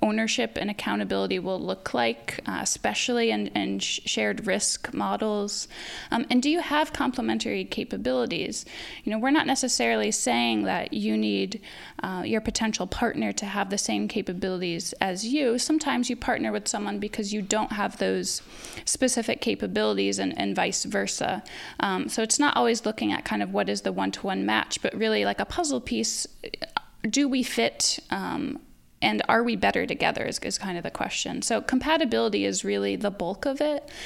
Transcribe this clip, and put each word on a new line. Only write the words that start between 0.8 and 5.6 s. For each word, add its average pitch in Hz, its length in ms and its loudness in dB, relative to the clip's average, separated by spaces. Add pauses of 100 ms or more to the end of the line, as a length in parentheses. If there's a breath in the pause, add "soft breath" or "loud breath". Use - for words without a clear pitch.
will 185 220 -2
look 190 320 -4
like, - 540 0
uh, 190 160 0
especially 233 680 2
in, 208 180 0
in 196 300 0
sh-, - 280 -2
shared 214 400 0
risk - 480 0
models? 208 760 0 (420 loud breath)